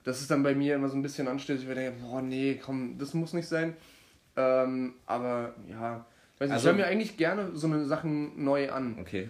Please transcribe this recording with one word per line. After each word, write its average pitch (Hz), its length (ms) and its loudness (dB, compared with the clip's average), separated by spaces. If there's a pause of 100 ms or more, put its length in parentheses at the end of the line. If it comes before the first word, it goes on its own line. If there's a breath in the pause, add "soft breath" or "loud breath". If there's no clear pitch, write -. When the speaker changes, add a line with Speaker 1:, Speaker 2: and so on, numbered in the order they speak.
Speaker 1:
Das 127 180 -4
ist 139 100 -6
dann 143 100 6
bei 139 140 4
mir 143 200 4
immer 139 140 2
so 135 60 -2
ein 139 80 2
bisschen 139 240 -4
anstößig, 131 400 -2
weil 131 100 -4
ich 131 60 -2
denke, 120 180 -6
boah, 123 220 -6
nee, 131 400 0
komm, 127 340 -4
das 139 160 -6
muss 165 200 -2
nicht 170 140 -2
sein. 165 280 0 (640 loud breath)
Ähm, 131 560 4 (120)
aber, 120 480 -2 (160)
ja, 117 360 -6 (320 soft breath)
weiß 143 100 0
nicht, 139 60 -2
Speaker 2:
Also 135 160 6
Speaker 1:
ich 180 80 8
hör 196 80 4
mir - 20 2
eigentlich 202 300 0
gerne 185 360 0
so 156 140 -2
eine 151 180 2
Sachen 151 560 -2
neu 139 300 2
an. 123 300 -2
Speaker 2:
Okay. 95 280 -4